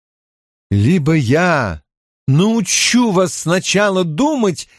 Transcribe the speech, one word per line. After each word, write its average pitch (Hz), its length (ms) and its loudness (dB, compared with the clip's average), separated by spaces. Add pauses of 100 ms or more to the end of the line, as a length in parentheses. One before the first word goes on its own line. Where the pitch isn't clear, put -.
(720)
Либо 135 440 2
я 139 680 0 (460)
научу 220 840 0
вас 185 240 0
сначала 185 720 -2
думать, 208 640 -2 (100)